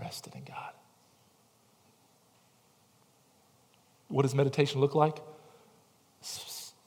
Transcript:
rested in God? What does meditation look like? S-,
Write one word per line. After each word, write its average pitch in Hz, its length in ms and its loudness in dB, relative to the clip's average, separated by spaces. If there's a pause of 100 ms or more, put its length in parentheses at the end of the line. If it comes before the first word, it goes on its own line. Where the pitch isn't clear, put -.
rested - 340 -12
in 131 100 -16
God? - 280 -12 (3250)
What 139 140 4
does 131 120 2
meditation 139 460 2
look 143 140 4
like? 156 240 4 (1040)
S-, - 500 -12 (140)